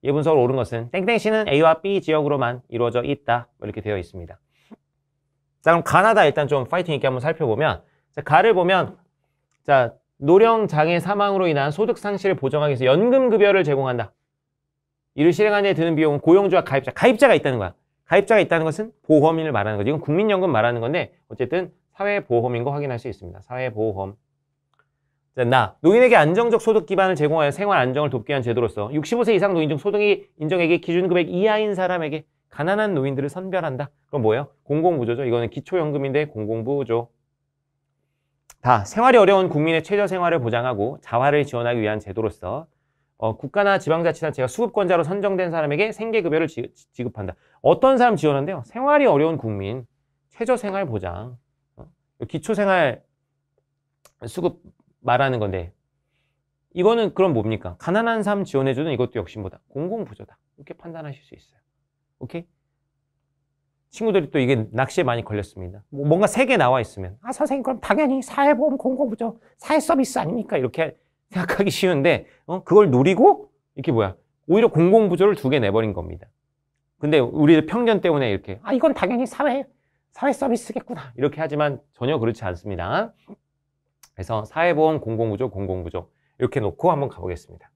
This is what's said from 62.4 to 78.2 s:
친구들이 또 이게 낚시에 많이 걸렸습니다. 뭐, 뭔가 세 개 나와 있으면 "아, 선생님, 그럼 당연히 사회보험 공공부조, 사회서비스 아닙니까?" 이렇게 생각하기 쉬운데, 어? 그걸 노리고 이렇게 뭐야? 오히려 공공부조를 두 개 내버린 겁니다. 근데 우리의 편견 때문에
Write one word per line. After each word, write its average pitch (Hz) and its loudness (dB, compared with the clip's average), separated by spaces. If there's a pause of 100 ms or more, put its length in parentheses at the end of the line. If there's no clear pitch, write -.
친구들이 202 -2
또 151 0
이게 123 0
낚시에 131 -2
많이 117 -2
걸렸습니다. 98 -10
뭐, 143 -8
뭔가 175 4
세 226 0
개 240 2
나와 127 2
있으면 98 -10
"아, 233 -12
선생님, 269 -4
그럼 262 -6
당연히 269 0
사회보험 285 0
공공부조, 254 -4 (180)
사회서비스 302 0
아닙니까?" 196 -4
이렇게 139 -4 (320)
생각하기 185 -2
쉬운데, 156 0 (180)
어? 180 -8
그걸 202 6
노리고 185 4 (260)
이렇게 139 -4
뭐야? 104 0 (300)
오히려 208 4
공공부조를 185 4
두 - -2
개 143 2
내버린 107 0
겁니다. 85 -12 (720)
근데 151 2
우리의 151 4
편견 226 0
때문에 147 0